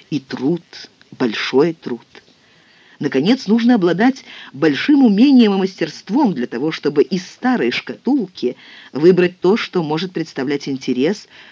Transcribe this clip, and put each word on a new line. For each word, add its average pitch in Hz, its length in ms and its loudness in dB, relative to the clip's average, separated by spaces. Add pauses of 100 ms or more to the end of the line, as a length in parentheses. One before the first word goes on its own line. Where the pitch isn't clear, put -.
и 147 100 -4
труд, 147 420 -4 (560)
большой 131 540 0
труд. 120 300 -12 (1000)
Наконец, 156 480 0
нужно 233 280 2
обладать 190 500 0 (260)
большим 160 540 2
умением 226 480 6
и 190 60 0
мастерством 190 720 -2
для 123 140 -6
того, 143 260 -4
чтобы 147 280 0
из 180 240 -4
старой 214 460 -2
шкатулки 170 840 -4 (340)
выбрать 180 480 2
то, 185 160 2
что - 280 -4
может 160 280 -6
представлять 143 560 -6
интерес, 131 640 -4 (220)